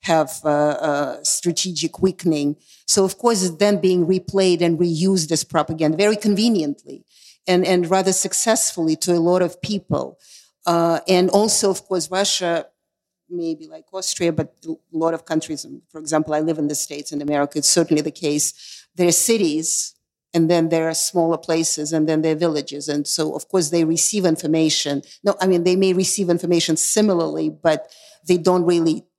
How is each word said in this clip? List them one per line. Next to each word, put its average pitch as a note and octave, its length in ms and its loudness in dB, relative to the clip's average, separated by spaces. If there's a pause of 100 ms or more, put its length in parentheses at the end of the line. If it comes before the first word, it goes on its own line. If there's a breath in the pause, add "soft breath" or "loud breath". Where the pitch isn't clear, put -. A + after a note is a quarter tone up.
have, D#3+ 300 0 (140)
uh, D3 720 0
a - 60 -12
strategic E3 760 -4
weakening." D3+ 560 0 (300 soft breath)
So - 180 2
of F#3+ 140 -2
course, A#3 260 0
it's E3+ 140 -4
then G3+ 240 2
being F3+ 240 2
replayed F#3 560 2
and E3+ 180 2
reused E3+ 520 2
as D#3 120 0
propaganda D#3 540 0
very G#3 180 4
conveniently G3+ 880 0 (420 soft breath)
and, F#3 200 2
and F3+ 240 2
rather F#3+ 240 2
successfully F#3 840 0
to F3+ 160 -2
a E3+ 60 2
lot F3 220 2
of F3 200 -4
people. D3 560 -6 (480 loud breath)
Uh, E3+ 420 2
and F#3 220 4
also, G#3 400 2
of F#3+ 160 -4
course, F3+ 240 -4
Russia, F3+ 580 -2 (600)
maybe E3 380 -6
like D#3+ 240 -20
Austria, F#3 400 -2
but D#3 220 -4 (120)
a D#3+ 100 -8 (160)
lot E3 220 -2
of D#3+ 120 -10
countries, D#3 400 -4
and C#3 240 -18
for D#3+ 100 -18
example, D#3 340 -2
I D3+ 60 0
live D#3 180 -2
in D3 100 -2
the D3 80 -4
States, C#3+ 360 -8
in D3 100 -6
America, C#3+ 360 -2
it's D3 120 0
certainly D#3+ 320 2
the D3+ 100 -4
case. D3+ 420 -2 (420 loud breath)
There F3 120 2
are E3+ 40 4
cities, E3 840 0 (380)
and E3 160 4
then E3 200 4
there E3 180 0
are D#3+ 60 -4
smaller E3 440 0
places, D#3+ 540 -2
and D#3 160 0
then D#3 140 0
there D#3+ 120 0
are D3+ 60 -4
villages. D3 480 -4
And D3 200 -4
so, - 280 -4
of - 140 -10
course, E3+ 200 0
they E3+ 140 2
receive E3 420 0
information. D#3 760 0 (220 loud breath)
No, G3 180 2
I F#3 60 2
mean, F3 160 2
they F3+ 120 2
may F#3+ 180 2
receive F#3 360 0
information E3+ 480 2
similarly, E3 720 0
but D#3 420 -2 (340 loud breath)
they F3+ 120 4
don't F3+ 280 2
really E3 400 2 (140)